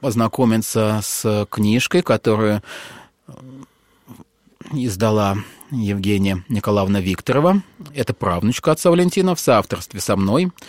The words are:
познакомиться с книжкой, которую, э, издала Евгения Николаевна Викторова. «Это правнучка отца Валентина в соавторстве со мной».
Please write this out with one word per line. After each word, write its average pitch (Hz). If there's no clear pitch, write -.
познакомиться 110
с 104
книжкой, 113
которую, 107
э, -
издала 107
Евгения 101
Николаевна 101
Викторова. 139
«Это 131
правнучка 98
отца 170
Валентина 180
в -
соавторстве 101
со 101
мной». 120